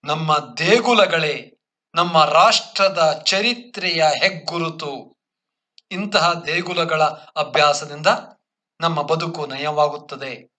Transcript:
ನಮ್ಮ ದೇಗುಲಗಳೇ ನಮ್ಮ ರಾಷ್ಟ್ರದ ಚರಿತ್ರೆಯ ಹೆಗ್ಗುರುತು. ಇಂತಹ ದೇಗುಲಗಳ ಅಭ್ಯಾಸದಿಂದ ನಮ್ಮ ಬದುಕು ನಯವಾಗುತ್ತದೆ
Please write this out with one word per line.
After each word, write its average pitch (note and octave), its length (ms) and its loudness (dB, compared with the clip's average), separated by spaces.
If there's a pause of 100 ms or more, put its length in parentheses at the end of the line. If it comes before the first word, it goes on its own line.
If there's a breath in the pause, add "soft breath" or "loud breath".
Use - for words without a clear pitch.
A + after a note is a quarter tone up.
ನಮ್ಮ D3+ 540 -2
ದೇಗುಲಗಳೇ F3 920 2 (420)
ನಮ್ಮ E3+ 300 4
ರಾಷ್ಟ್ರದ E3+ 1000 2
ಚರಿತ್ರೆಯ F#3+ 760 -2
ಹೆಗ್ಗುರುತು. D#3 1120 -2 (720)
ಇಂತಹ F#3 420 0
ದೇಗುಲಗಳ E3 720 -2 (340 loud breath)
ಅಭ್ಯಾಸದಿಂದ D3 720 0 (720)
ನಮ್ಮ E3 220 0
ಬದುಕು D#3+ 440 -4
ನಯವಾಗುತ್ತದೆ D3 880 -4 (240)